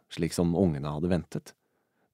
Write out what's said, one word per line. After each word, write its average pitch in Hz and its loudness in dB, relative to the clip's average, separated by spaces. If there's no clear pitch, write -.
slik 82 -4
som 85 2
ungene 73 2
hadde 76 -2
ventet. - -4